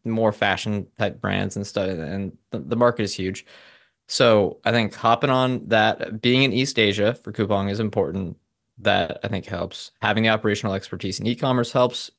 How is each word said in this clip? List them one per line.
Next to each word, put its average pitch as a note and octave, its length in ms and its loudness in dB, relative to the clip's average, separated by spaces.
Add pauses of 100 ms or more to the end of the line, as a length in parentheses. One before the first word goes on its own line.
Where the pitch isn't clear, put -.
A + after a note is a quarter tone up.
more A2+ 300 2
fashion G2+ 540 -2 (120)
type G2+ 220 -4
brands G2 340 -2
and G2+ 100 -6
stuff. G2 220 -4
And F#2 500 -6 (120)
the, A2+ 100 -8
the C#2+ 160 -6
market A#2+ 280 4
is G2 100 -4
huge. F#2+ 320 -6 (640)
So A2 560 4
I A2 60 2
think A2+ 220 0
hopping A#2 360 2
on B2+ 400 0
that, A2 520 0
being B2+ 220 4
in C3+ 80 2
East B2+ 260 -2
Asia G#2 360 2
for - 180 -12
Coupang G2+ 400 0
is G#2 80 -4
important. F#2+ 560 -2 (420)
That G2 460 0
I G#2 40 -4
think G#2 180 -4
helps. - 460 -10 (100)
Having G#2+ 220 2
the A2+ 60 4
operational G#2+ 440 0
expertise - 460 -6
in G#2 80 -4
e-commerce B2 440 0
helps. B2 480 0